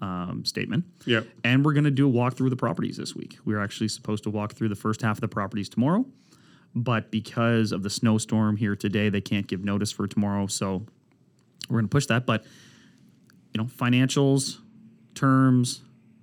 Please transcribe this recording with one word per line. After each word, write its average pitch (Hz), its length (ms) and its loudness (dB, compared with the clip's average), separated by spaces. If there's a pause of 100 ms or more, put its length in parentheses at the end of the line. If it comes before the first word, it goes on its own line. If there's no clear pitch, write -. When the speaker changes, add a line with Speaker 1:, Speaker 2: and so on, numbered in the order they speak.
Speaker 1:
um, 90 440 -6
statement. - 400 -4 (200)
Speaker 2:
Yep. 113 220 0 (160)
Speaker 1:
And 127 220 4
we're 151 80 2
gonna 147 180 2
do 139 160 2
a 135 40 2
walkthrough 123 340 0
of 131 60 2
the 127 40 -2
properties 117 400 -4
this - 200 -10
week. - 280 -14
We're 104 180 -2
actually 104 280 -4
supposed - 340 -6
to 110 60 -4
walk 104 240 -6
through 113 160 -2
the 101 60 -4
first 107 260 -4
half 107 160 -2
of - 40 -8
the 110 60 -4
properties 101 400 -6
tomorrow, 170 380 2 (680)
but 117 380 -2
because 113 600 0
of 92 100 -4
the 101 60 -4
snowstorm 110 680 2
here 104 220 0
today, 104 320 0
they 98 120 0
can't 101 260 -4
give 95 180 -6
notice 101 260 0
for 101 160 -4
tomorrow, 101 400 0
so 98 380 -4 (840)
we're 117 100 2
gonna 104 100 0
push 139 160 2
that. 120 200 2
But, 110 200 0 (1080)
you 110 80 -2
know, 113 40 -2
financials, 131 920 2 (580)
terms, 131 680 4 (420)